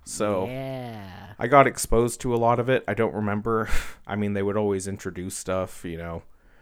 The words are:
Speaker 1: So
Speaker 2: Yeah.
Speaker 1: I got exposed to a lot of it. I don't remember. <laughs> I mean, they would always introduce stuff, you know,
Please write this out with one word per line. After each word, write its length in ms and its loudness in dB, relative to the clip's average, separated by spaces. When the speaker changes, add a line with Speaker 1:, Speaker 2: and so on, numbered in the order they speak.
Speaker 1:
So 400 -2
Speaker 2:
Yeah. 920 -10
Speaker 1:
I 100 -2
got 200 10
exposed 540 2
to 120 0
a 40 2
lot 240 4
of 80 -2
it. 180 4
I 60 0
don't 200 2
remember. 540 -2
<laughs> 200 -16
I 80 -4
mean, 180 -2
they 100 -2
would 120 0
always 320 0
introduce 480 -8
stuff, 480 -4
you 140 -6
know, 260 -8